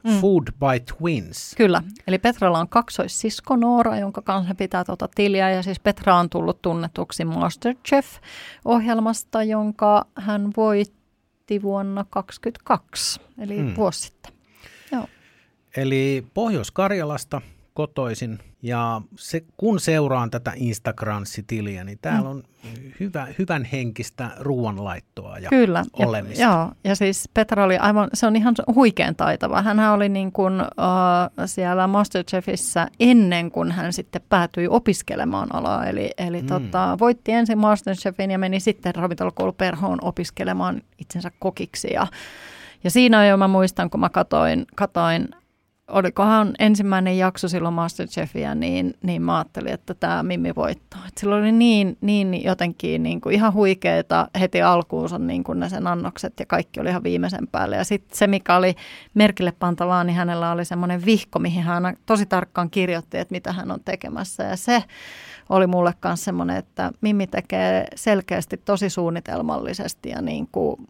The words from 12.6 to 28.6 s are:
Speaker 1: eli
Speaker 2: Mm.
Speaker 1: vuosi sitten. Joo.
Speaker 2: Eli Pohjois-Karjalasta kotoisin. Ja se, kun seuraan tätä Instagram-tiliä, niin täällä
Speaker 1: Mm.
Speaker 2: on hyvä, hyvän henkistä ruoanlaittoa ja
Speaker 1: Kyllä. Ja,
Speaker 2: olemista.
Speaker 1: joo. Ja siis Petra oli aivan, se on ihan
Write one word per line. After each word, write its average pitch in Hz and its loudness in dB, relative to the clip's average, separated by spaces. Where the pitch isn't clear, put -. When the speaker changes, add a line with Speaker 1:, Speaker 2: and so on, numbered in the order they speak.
Speaker 1:
eli 208 -6
Speaker 2:
Mm. 190 -4
Speaker 1:
vuosi 196 0
sitten. - -16
Joo. 247 -4
Speaker 2:
Eli 135 -2
Pohjois-Karjalasta 185 -4
kotoisin. 120 -6
Ja 117 -4
se, - -8
kun 208 0
seuraan 135 0
tätä 120 -6
Instagram-tiliä, 104 -6
niin 101 -14
täällä 214 0
Speaker 1:
Mm. 135 -4
Speaker 2:
on 135 -12
hyvä, 170 -6
hyvän 175 -2
henkistä 120 -8
ruoanlaittoa 101 -6
ja - -8
Speaker 1:
Kyllä. 190 2
Ja, - 2
Speaker 2:
olemista. 104 -2
Speaker 1:
joo. 170 2
Ja 196 2
siis 196 -2
Petra 214 2
oli 185 4
aivan, 208 4
se - 0
on 220 4
ihan 226 4